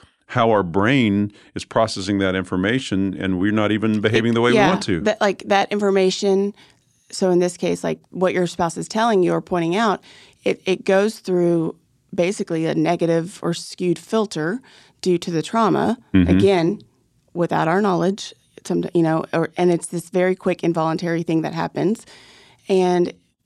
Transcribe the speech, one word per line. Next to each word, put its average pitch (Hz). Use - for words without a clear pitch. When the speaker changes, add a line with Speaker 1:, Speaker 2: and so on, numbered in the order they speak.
Speaker 1:
how 117
our 101
brain 104
is -
processing 101
that 95
information, 98
and 95
we're 101
not 104
even 107
behaving 117
the 117
way 120
Speaker 2:
Yeah, 202
Speaker 1:
we -
want 185
to. -
Speaker 2:
that, 208
like, 202
that 196
information, 196
so 185
in 180
this 180
case, 175
like, 160
what 180
your 175
spouse 170
is 165
telling 220
you 170
or 165
pointing 170
out, 214
it, 190
it 190
goes 202
through 175
basically 175
a 151
negative 165
or 170
skewed 170
filter 208
due 180
to 175
the 160
trauma, 214
Speaker 1:
Mm-hmm. 90
Speaker 2:
again, 180
without 165
our 185
knowledge, 185
some, 175
you 170
know, 160
or, 165
and 180
it's 170
this 170
very 185
quick -
involuntary 165
thing 160
that 156
happens. 170
And 180